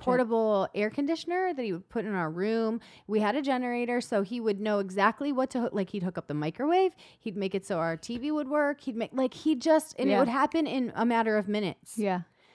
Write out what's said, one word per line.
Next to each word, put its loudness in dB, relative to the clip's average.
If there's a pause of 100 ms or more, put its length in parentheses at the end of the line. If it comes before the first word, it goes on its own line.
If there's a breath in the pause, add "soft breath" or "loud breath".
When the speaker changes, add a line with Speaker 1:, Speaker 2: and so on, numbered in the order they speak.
Speaker 1:
portable 2
air -2
conditioner -2
that -4
he -2
would -8
put -4
in -4
our 0
room. 0 (260 loud breath)
We 0
had 2
a 0
generator, 0
so 0
he -6
would 0
know 0
exactly 2
what 0
to -2
hook, -2
like, -2
he'd -6
hook -4
up -8
the -4
microwave, 0 (240 loud breath)
he'd -8
make -2
it -4
so -2
our 0
T -8
V -4
would -2
work, 0
he'd -6
make, -4
like, 0
he 2
just, 4
and 2
it 4
Speaker 2:
Yeah. 6
Speaker 1:
would 4
happen 2
in -2
a 2
matter 2
of 0
minutes. -4
Speaker 2:
Yeah. 0 (320 soft breath)